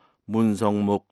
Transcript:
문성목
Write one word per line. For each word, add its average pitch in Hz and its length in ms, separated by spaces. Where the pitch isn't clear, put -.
문성목 104 840